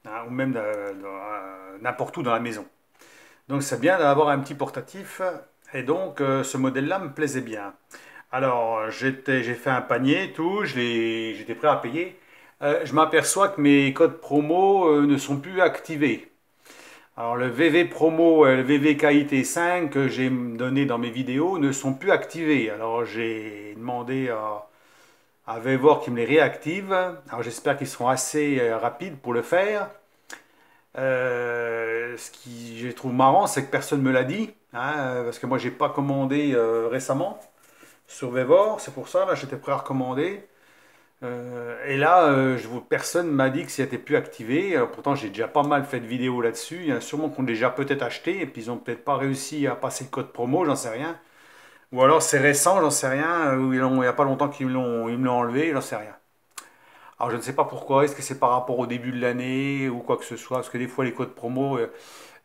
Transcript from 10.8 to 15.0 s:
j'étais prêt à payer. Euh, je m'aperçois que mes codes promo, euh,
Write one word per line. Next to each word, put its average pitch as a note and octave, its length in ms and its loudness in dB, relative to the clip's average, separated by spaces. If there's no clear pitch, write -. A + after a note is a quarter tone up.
j'étais A2+ 220 -10
prêt - 120 0
à C#3 100 4
payer. E3 420 -8
Euh, D3 220 0
je C3+ 100 -6
m'aperçois D#3+ 560 4
que - 100 -6
mes C#3 360 6
codes D#3+ 240 4
promo, F3 680 4
euh, D3 200 6